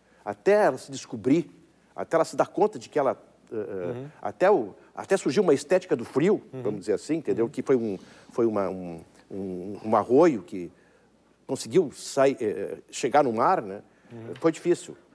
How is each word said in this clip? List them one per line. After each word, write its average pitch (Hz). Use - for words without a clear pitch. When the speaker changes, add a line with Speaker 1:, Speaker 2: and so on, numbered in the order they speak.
Speaker 1:
Até 196
ela 135
se -
descobrir, 131
até 95
ela 160
se -
dar -
conta 208
de -
que 147
ela, 135
eh, 120
eh, 98
Speaker 2:
Uhum. 127
Speaker 1:
até 175
o, 117
até -
surgiu 165
uma 170
estética 175
do 117
frio, 170
Speaker 2:
Uhum. 131
Speaker 1:
vamos 104
dizer 104
assim, 147
entendeu? 113
Speaker 2:
Uhum. 113
Speaker 1:
Que 127
foi 135
um, 110
foi 120
uma, 104
um, 87
um, 95
um 110
arroio 123
que 87
conseguiu 131
sair, 135
eh, 113
eh, 95
chegar 139
no 127
mar, 143
né? 101
Speaker 2:
Uhum. 113
Speaker 1:
Foi 165
difícil, -